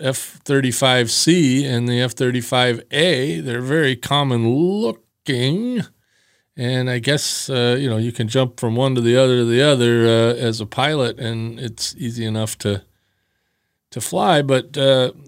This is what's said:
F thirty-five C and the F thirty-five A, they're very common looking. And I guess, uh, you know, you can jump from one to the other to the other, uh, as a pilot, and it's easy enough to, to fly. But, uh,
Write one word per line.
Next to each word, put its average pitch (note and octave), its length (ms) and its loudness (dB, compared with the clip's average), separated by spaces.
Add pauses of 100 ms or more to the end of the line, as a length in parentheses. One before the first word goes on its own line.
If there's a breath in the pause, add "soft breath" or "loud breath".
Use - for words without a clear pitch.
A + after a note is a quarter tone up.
F - 440 -6
thirty-five B2+ 640 2
C C#3+ 560 2
and A#2+ 220 -2
the B2 120 0
F B2+ 120 -2
thirty-five B2 800 0
A, D#3 480 0
they're B2 200 -6
very C3+ 360 0
common B2+ 580 0
looking. F#3+ 1300 -2 (760)
And B2+ 320 -2
I B2 120 -2
guess, C#3+ 500 -4
uh, B2 260 2
you C3+ 140 -2
know, A2 60 -2
you A2+ 160 -2
can A2 160 -4
jump B2+ 320 0
from A2+ 160 -2
one C3 180 0
to B2 60 0
the A#2 160 4
other B2+ 220 4
to A#2+ 60 2
the A#2 180 2
other, A#2+ 440 4
uh, A#2 280 4
as A2+ 260 -4
a G#2 60 -8
pilot, C3 520 -2
and A#2 400 -8
it's A#2 380 -10
easy A#2 280 -6
enough A2 340 -4
to, G2+ 260 -4 (1080)
to - 100 -10
fly. F3+ 420 0
But, C3+ 360 -2
uh, C3+ 320 2 (180)